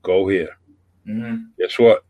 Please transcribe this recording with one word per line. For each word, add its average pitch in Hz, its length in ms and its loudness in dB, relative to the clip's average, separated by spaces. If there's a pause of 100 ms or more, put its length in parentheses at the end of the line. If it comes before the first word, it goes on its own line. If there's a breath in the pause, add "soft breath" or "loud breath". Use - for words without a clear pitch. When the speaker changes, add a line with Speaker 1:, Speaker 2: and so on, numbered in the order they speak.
Speaker 1:
"Go 95 240 0
here." 90 220 -2 (580)
Speaker 2:
Mm-hmm. 113 280 -8 (240)
Speaker 1:
Guess - 200 -6
what? 117 300 4